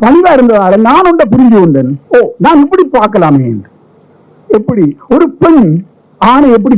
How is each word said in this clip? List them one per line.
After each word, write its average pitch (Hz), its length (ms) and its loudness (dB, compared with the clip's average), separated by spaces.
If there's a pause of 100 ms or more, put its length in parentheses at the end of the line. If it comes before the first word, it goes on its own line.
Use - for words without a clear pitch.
பணிவா 339 320 2
இருந்ததால 208 420 0 (100)
நான் 349 220 0
ஒன்றை 330 240 0
புரிஞ்சு 240 240 2
கொண்டேன். 135 340 0 (220)
ஓ, 247 40 4 (280)
நான் 302 180 2
இப்படி 370 200 0 (140)
பார்க்கலாமே 175 540 0
என்று. 101 180 -12 (880)
எப்படி 214 260 -4 (300)
ஒரு 330 120 0 (160)
பெண் 320 200 2 (580)
ஆணை 269 360 0
எப்படி 226 220 -2